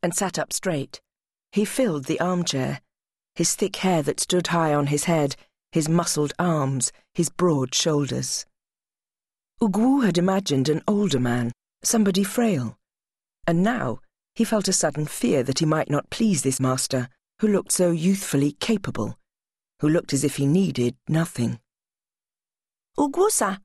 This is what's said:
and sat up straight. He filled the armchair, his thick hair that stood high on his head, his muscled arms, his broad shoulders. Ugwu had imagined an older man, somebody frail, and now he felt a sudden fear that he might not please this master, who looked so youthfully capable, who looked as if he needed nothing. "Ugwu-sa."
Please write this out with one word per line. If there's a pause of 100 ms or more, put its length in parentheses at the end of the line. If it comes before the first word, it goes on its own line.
and
sat
up
straight. (500)
He
filled
the
armchair, (540)
his
thick
hair
that
stood
high
on
his
head, (360)
his
muscled
arms, (220)
his
broad
shoulders. (1120)
Ugwu
had
imagined
an
older
man, (300)
somebody
frail, (680)
and
now (340)
he
felt
a
sudden
fear
that
he
might
not
please
this
master, (300)
who
looked
so
youthfully
capable, (640)
who
looked
as
if
he
needed (120)
nothing. (1400)
"Ugwu-sa."